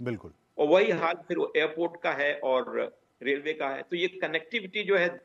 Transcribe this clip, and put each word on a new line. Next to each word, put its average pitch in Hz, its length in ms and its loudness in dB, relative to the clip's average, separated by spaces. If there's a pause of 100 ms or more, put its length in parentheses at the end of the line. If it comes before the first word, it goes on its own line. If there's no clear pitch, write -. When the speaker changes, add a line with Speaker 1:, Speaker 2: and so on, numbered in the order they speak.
Speaker 1:
बिल्कुल। 117 300 -6 (260)
Speaker 2:
और 147 100 4
वही 190 240 6
हाल 165 220 0
फिर 175 240 -6 (200)
एयरपोर्ट 160 440 -2
का 170 100 0
है 143 280 -2
और 123 580 0 (260)
रेलवे 143 300 -2
का 151 160 -4
है। 135 140 -8
तो - 120 -8
ये 175 120 0
कनेक्टिविटी 185 760 -4
जो 196 140 4
है 175 120 4 (160)